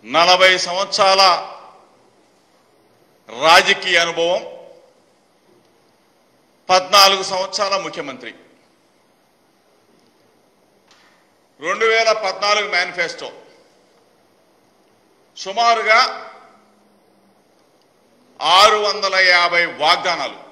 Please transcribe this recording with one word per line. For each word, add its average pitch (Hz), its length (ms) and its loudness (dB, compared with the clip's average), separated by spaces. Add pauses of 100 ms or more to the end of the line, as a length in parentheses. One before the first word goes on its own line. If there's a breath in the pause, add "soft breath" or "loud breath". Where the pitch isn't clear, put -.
నలభై 180 460 4 (160)
సంవత్సరాల 190 560 0 (2000)
రాజకీయ 180 760 2
అనుభవం, 170 360 -2 (2250)
పద్నాలుగు 196 600 2
సంవత్సరాల 196 520 -4
ముఖ్యమంత్రి, 135 500 -12 (3250 soft breath)
రెండు 196 340 -4
వేల 226 160 2 (160)
పద్నాలుగు 202 500 -2
మేనిఫెస్టో, 175 540 -6 (2000)
సుమారుగా 220 640 0 (2500)
ఆరు 196 460 4
వందల 196 300 -4 (180)
యాభై 175 280 2 (200)
వాగ్దానాలు. 160 580 -2 (120)